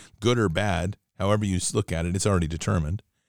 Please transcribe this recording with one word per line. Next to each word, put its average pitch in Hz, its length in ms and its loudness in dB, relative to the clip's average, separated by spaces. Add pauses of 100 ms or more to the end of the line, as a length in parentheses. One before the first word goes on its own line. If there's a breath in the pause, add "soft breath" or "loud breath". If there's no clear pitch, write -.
(180 loud breath)
Good 120 200 2
or 104 100 4
bad, 92 480 -2 (200)
however 104 280 2
you 95 120 0
s-, - 180 -2
look - 180 -2
at 82 140 -2
it, 90 100 -2
it's 95 100 0
already 90 220 2
determined. 82 540 -2 (260)